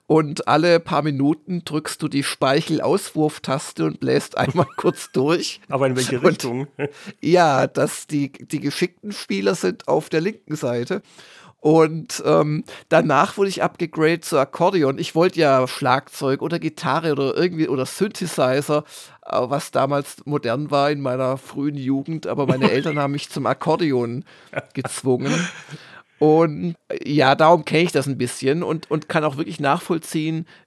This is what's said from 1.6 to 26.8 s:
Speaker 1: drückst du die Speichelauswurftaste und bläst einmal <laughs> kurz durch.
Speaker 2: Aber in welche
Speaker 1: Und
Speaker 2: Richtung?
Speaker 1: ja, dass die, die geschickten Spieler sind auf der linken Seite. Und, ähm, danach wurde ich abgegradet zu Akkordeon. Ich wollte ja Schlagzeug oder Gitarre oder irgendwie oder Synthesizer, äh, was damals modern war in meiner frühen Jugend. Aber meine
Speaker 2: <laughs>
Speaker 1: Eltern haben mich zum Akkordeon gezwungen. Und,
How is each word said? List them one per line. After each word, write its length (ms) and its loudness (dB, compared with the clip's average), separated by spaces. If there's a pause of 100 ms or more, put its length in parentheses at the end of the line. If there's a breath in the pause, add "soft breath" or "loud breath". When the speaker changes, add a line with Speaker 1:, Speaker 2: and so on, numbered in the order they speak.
Speaker 1:
drückst 380 -6
du 60 -2
die 160 -2
Speichelauswurftaste 1600 -2
und 140 -4
bläst 400 -2
einmal 320 0
<laughs> 40 -20
kurz 360 -4
durch. 580 0
Speaker 2:
Aber 160 0
in 100 2
welche 240 -2
Speaker 1:
Und 60 4
Speaker 2:
Richtung? 420 0 (540 loud breath)
Speaker 1:
ja, 460 4
dass 400 -2
die, 240 -2
die 280 -8
geschickten 520 -4
Spieler 420 -2
sind 340 -4
auf 220 0
der 120 0
linken 340 -6
Seite. 480 -4 (580 loud breath)
Und, 640 4
ähm, 380 2 (240 loud breath)
danach 480 4
wurde 140 0
ich 120 -6
abgegradet 640 0
zu 160 0
Akkordeon. 580 2
Ich 160 -6
wollte 280 2
ja 260 4
Schlagzeug 760 -2
oder 160 -4
Gitarre 540 -2
oder 240 0
irgendwie 320 0
oder 180 0
Synthesizer, 1000 -2 (400 loud breath)
äh, 60 -10 (100)
was 300 -4
damals 540 -2
modern 460 -2
war 180 2
in 120 -2
meiner 360 -2
frühen 380 -4
Jugend. 520 -2
Aber 200 -2
meine 240 2
Speaker 2:
<laughs> 0 -
Speaker 1:
Eltern 260 -2
haben 140 0
mich 180 -6
zum 160 -4
Akkordeon 800 0 (500 soft breath)
gezwungen. 600 -2 (840 loud breath)
Und, 580 4 (300)